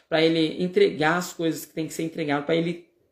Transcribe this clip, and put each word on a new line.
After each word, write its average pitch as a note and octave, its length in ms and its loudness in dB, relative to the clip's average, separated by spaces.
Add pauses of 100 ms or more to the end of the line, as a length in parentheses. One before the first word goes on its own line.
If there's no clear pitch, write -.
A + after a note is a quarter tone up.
pra D#3+ 140 2
ele E3 400 2
entregar F3+ 540 2
as F3+ 160 -6
coisas D#3+ 320 -4
que - 80 -20
tem D#3+ 140 -4
que - 80 -14
ser E3+ 80 -6
entregado, D3 420 -4
pra E3 100 0
ele, E3 320 -2 (260)